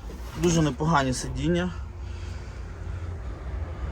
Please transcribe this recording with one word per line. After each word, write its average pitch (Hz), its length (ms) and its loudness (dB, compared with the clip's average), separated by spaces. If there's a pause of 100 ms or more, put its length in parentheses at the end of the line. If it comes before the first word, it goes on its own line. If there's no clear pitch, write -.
(420)
Дуже 165 200 8
непогані 143 500 4
сидіння. 151 580 2 (2250)